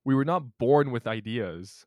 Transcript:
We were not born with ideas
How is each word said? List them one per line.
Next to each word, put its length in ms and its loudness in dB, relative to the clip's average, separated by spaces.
We 120 2
were 100 2
not 320 -4
born 340 4
with 160 -6
ideas 800 -8